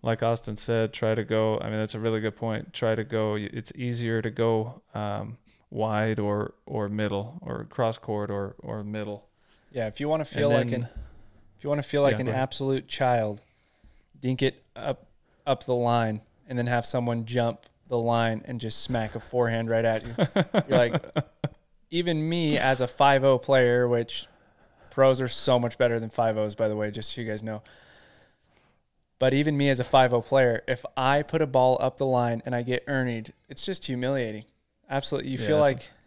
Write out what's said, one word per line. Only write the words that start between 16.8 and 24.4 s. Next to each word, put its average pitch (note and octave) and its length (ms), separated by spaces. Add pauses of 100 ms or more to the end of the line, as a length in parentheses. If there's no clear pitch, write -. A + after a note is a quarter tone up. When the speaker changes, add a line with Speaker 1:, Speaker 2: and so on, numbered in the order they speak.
Speaker 2:
someone A#2+ 380
jump A#2 420 (200)
the B2 120
line A#2 460
and B2 140
just A2 220
smack A2+ 340
a A#2 40
forehand A2+ 500
right A2+ 160
at A2+ 220
you. A#2 100
Speaker 1:
<laughs> F#3+ 500
Speaker 2:
You're C3 100
like, A#2+ 280 (840)
even E3 360
me D#3+ 300
as C3 240
a B2 60
five C#3 380
oh C3+ 120
player, B2 500
which A#2 400 (640)